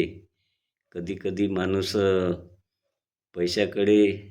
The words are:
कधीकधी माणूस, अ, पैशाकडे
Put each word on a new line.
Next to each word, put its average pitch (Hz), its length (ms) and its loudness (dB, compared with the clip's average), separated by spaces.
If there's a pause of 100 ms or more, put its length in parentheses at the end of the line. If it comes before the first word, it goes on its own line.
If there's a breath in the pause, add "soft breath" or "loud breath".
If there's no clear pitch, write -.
(920)
कधीकधी 92 560 -4
माणूस, 95 480 -2
अ, 101 120 4 (1300)
पैशाकडे 101 640 2 (320)